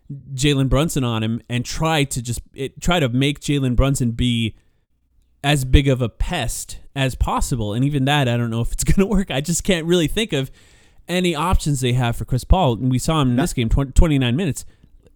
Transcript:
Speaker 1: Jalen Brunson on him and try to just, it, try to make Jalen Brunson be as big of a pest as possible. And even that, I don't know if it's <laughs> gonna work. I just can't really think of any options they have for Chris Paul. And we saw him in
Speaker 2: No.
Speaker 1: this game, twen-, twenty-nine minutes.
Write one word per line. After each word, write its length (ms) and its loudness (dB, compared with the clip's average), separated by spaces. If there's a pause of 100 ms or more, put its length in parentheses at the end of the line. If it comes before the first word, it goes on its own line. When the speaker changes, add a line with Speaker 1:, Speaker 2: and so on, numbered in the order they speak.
(340)
Speaker 1:
Jalen 360 2
Brunson 340 0
on 200 -2
him 260 -2
and 160 -2
try 380 0
to 180 -4
just, 200 -6 (120)
it, 280 -10
try 180 2
to 100 2
make 300 0
Jalen 360 -2
Brunson 360 2
be 440 0 (880)
as 220 2
big 220 4
of 140 4
a 80 0
pest 720 -4 (160)
as 200 -2
possible. 580 -2
And 100 0
even 220 0
that, 220 2
I 100 0
don't 120 -2
know 120 -2
if 100 -2
it's 120 -4
<laughs> 0 -
gonna 240 4
work. 240 0
I 100 -2
just 220 -4
can't 240 0
really 200 2
think 260 -4
of 180 -2 (560)
any 280 0
options 460 -2
they 120 0
have 220 0
for 100 -8
Chris 180 -4
Paul. 300 4
And 180 -2
we 80 0
saw 220 0
him 100 2
in 60 0
Speaker 2:
No. 60 2
Speaker 1:
this 100 -4
game, 160 -2
twen-, 240 0
twenty-nine 420 6
minutes. 300 -4 (500)